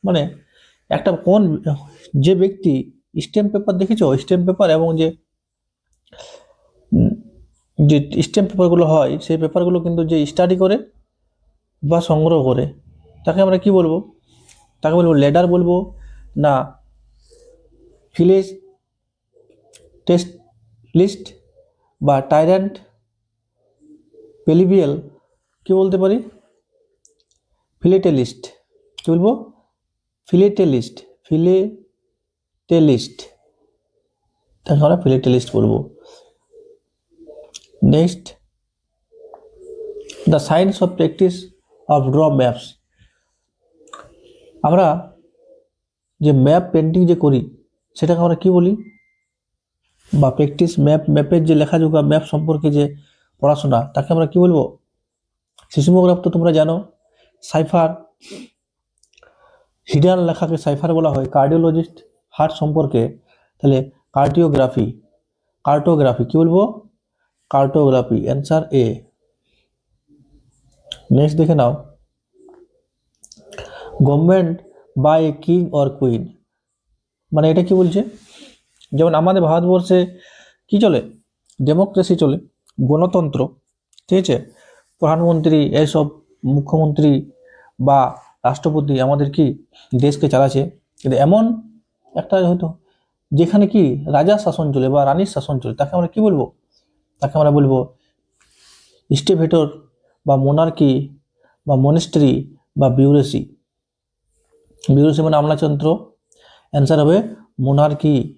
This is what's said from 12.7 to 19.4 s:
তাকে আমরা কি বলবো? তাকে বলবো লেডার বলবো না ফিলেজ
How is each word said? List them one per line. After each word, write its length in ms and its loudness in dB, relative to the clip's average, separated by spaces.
তাকে 160 -2
আমরা 180 2
কি 120 0
বলবো? 420 0
তাকে 120 0
বলবো 180 4
লেডার 340 2
বলবো 480 0
না 420 -2
ফিলেজ 480 0